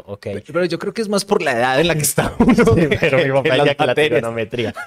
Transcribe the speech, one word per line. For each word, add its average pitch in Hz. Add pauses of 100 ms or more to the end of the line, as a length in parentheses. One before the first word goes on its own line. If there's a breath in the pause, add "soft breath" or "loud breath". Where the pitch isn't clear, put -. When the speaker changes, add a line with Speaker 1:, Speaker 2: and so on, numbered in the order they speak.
Speaker 1:
"Ok". 101 (180)
Speaker 2:
Pero 170
yo 165
creo 196
que 226
es 196
más 202
por 202
la 143
edad 127
en 170
la 160
que 151
está -
uno 233
Speaker 1:
<laughs> 226
Sí, 165
Speaker 2:
que, -
Speaker 1:
pero 139
mi 147
papá 135
Speaker 2:
que 151
las 131
Speaker 1:
decía 143
que -
la 151
Speaker 2:
materias. 147 (100)
Speaker 1:
trigonometría. 117 (120)